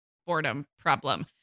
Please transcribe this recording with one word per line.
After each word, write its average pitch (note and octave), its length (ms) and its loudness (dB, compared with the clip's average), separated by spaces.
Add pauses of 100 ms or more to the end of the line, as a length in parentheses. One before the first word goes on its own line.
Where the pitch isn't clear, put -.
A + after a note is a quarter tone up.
(260)
boredom D3 400 -2 (120)
problem. C3 480 0 (160)